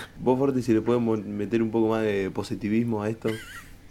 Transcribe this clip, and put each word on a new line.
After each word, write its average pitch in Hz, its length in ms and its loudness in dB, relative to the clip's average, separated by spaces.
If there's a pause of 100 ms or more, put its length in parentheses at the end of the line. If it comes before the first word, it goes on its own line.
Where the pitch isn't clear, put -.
(180)
¿Vos, 127 200 4
Forti, 131 240 2
si 110 120 2
le 110 80 4
podemos 113 420 2
meter 104 380 -2
un 110 80 0
poco 110 180 2
más 110 140 0
de 98 280 0
positivismo 107 720 -2
a 104 60 -2
esto? 110 220 -4 (600)